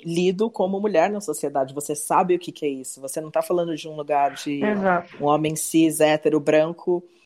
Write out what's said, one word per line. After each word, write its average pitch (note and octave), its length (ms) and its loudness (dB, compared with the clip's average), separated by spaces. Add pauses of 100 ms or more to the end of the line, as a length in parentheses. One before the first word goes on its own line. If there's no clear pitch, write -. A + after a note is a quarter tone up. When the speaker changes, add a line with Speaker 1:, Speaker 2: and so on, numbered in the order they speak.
Speaker 1:
lido F3+ 460 0
como G3 300 -2
mulher G3 300 2
na G#3 120 -4
sociedade. C#3 520 -4
Você C#3+ 220 -6
sabe F3 400 2
o F3 40 0
que E3+ 120 -12
que - 140 -8
é C#3+ 40 -2
isso. C3 320 -10
Você C3+ 200 -8
não D#3 100 -10
tá D#3+ 100 0
falando E3+ 340 -2
de D#3 120 -12
um D#3 80 -14
lugar C#3+ 380 0
de C#3+ 300 -6
Speaker 2:
Exato. F#3+ 600 0
Speaker 1:
um C#3+ 40 0
homem D#3 280 2
cis, D#3 460 2
hétero, D3+ 380 4
branco, E3 640 2 (220)